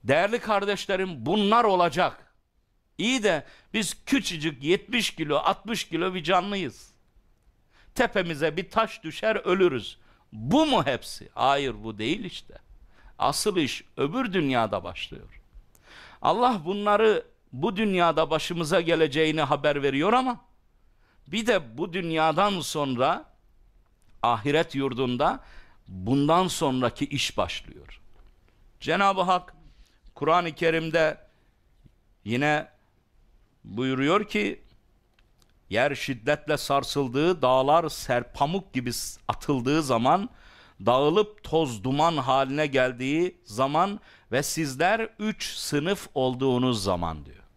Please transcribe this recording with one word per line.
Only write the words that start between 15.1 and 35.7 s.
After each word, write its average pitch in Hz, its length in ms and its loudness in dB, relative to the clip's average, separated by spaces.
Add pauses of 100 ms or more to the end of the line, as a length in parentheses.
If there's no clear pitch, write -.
Allah 220 420 2
bunları 208 640 2 (260)
bu 175 240 -2
dünyada 175 540 2
başımıza 170 500 0
geleceğini 160 600 2
haber 143 420 2
veriyor 143 300 2
ama 254 280 0 (840)
bir 208 200 -4
de 147 320 0
bu 175 140 -4
dünyadan 170 680 0
sonra 139 640 -2 (1000)
ahiret 120 520 0
yurdunda 135 680 -2 (480)
bundan 143 600 2
sonraki 127 560 -2
iş - 320 -4
başlıyor. - 640 -8 (800)
Cenab-ı 190 400 2
Hak 180 340 0 (600)
Kur'an-ı 165 380 2
Kerim'de 160 680 0 (1040)
yine 143 440 0 (960)
buyuruyor 131 640 0
ki, 202 340 -4 (1080)